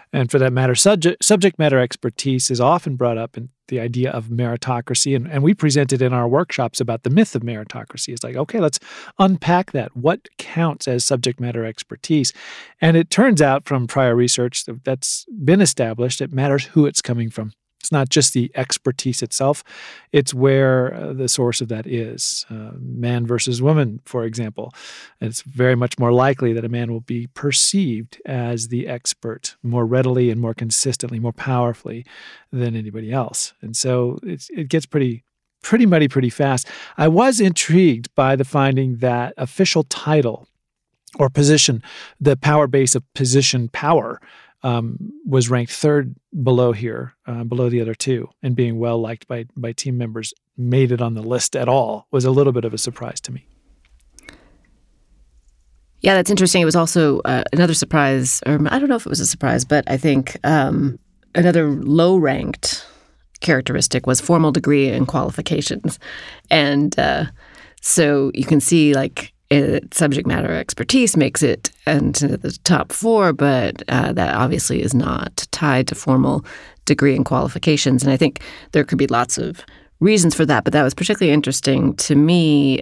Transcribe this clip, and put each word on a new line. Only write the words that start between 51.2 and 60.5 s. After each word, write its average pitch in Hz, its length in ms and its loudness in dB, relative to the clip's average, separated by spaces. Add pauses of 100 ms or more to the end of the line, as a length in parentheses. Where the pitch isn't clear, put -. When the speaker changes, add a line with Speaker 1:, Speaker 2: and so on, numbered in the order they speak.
Speaker 1:
list 117 340 -2
at 123 120 -2
all 117 440 0
was 127 140 0
a 131 60 4
little 139 220 4
bit 120 120 -2
of 110 80 -6
a 110 40 -8
surprise - 440 -8
to 123 100 -14
me. 127 140 -14 (2500)
Speaker 2:
Yeah, 190 140 4
that's 185 160 2
interesting. 185 300 4
It 165 40 4
was 160 100 2
also, 165 460 2
uh, 127 220 -2 (100)
another 165 200 4
surprise, 135 720 0
or 147 140 2 (100)
I 269 100 0
don't 277 100 2
know 247 60 2
if 233 100 -6
it - 40 -10
was - 100 -4
a - 60 -4
surprise, 127 400 -2
but 147 240 0
I 135 80 2
think, 131 460 0
um, 139 540 0 (380)